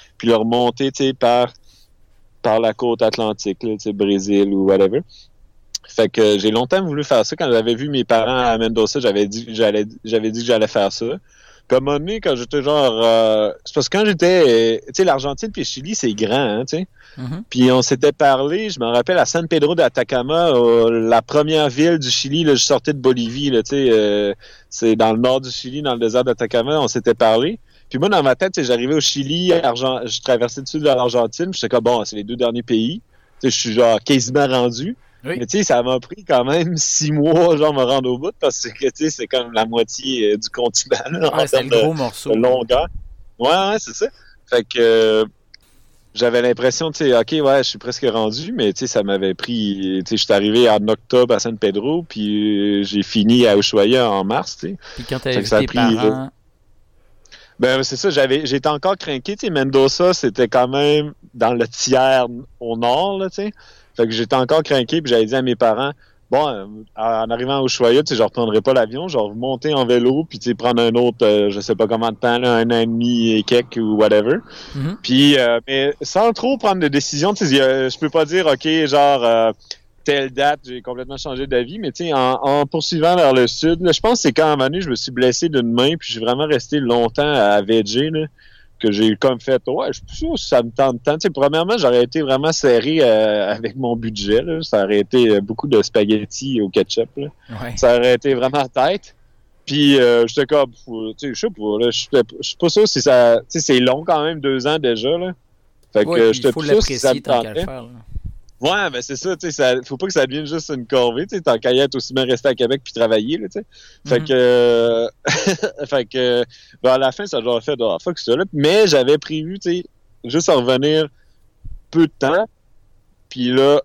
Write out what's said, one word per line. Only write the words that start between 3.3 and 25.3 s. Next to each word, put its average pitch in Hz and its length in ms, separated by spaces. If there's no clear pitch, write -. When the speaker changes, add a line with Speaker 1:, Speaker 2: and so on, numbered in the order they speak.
Speaker 1:
là, 113 120
tu 104 60
sais, 107 120
Brésil 101 600
ou 95 140
whatever. 98 360
Fait 110 200
que 104 300
j'ai 104 120
longtemps 127 340
voulu 151 200
faire 120 200
ça. - 120
Quand 151 140
j'avais 117 240
vu 135 140
mes 135 160
parents 117 340
à 120 200
Mendoza, 113 420
j'avais 104 260
dit, 113 240
j'allais, 107 360
j'avais 110 260
dit 113 100
que 117 60
j'allais 110 200
faire 101 260
ça. - 140
Puis 131 60
à 131 40
un - 20
moment 143 180
donné, 196 220
quand 147 160
j'étais 123 260
genre... 135 400
Euh, 110 500
c'est - 100
parce 143 140
que 185 100
quand 214 60
j'étais... 180 420
Euh, 113 400
tu 127 80
sais, 190 100
l'Argentine 143 460
puis 196 120
le 120 40
Chili, 160 300
c'est 120 180
grand, 110 460
hein, 131 40
tu 143 120
sais. 185 100
Speaker 2:
Mhm. 131 320
Speaker 1:
Puis 127 220
on 127 100
s'était 143 300
parlé, 147 580
je 156 80
me 120 80
rappelle, 120 320
à 110 80
San 165 220
Pedro 156 260
de 170 80
Atacama, 143 680
euh, 117 580
la 117 140
première 151 460
ville 156 300
du 135 100
Chili, 143 360
là, 147 100
je 123 80
sortais 147 300
de 147 60
Bolivie, 127 520
là, 113 140
tu - 60
sais, 139 200
euh, 104 420
c'est 113 240
dans 110 180
le 110 60
nord 127 220